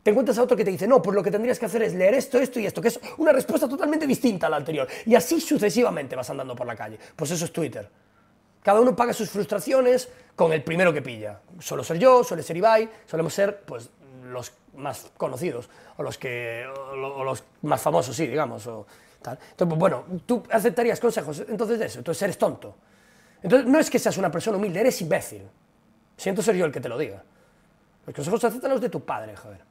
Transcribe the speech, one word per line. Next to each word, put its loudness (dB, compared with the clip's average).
Te 2
encuentras 2
a 4
otro 2
que 0
te 0
dice, -4
"No, 6
pues 0
lo 2
que 0
tendrías 0
que -4
hacer -2
es 0
leer 4
esto, 2
esto 0
y -2
esto", -4
que 2
es -2
una 4
respuesta 2
totalmente 0
distinta 2
a 2
la 0
anterior. -4
Y 6
así 4
sucesivamente 0
vas -8
andando -8
por -6
la -6
calle. -12
Pues -4
eso -2
es -6
Twitter. -6
Cada 6
uno 4
paga 2
sus -4
frustraciones 2
con 2
el 0
primero 2
que -4
pilla. -10
Suelo -8
ser -4
yo, 8
suele -6
ser -6
Ibai, 4
solemos -4
ser, 0
pues, -14
los -12
más -10
conocidos, -6
o -6
los -8
que, -8
o -12
lo-, -8
o -6
los -4
más 0
famosos, 0
sí, -2
digamos, -4
o -12
tal. -10
Entonces, 0
pues, 0
bueno, 2
tú -2
aceptarías 2
consejos, -2
entonces, -2
de -4
eso, -10
entonces -6
eres -4
tonto. -4
Entonces, 4
no 6
es 2
que 2
seas 0
una 0
persona -2
humilde, -2
eres 2
imbécil. -4
Siento -4
ser 2
yo 2
el 0
que -8
te -8
lo -6
diga. -8
Los -14
consejos -2
se 0
aceptan -2
los 0
de -2
tu -8
padre, -8
joder. -20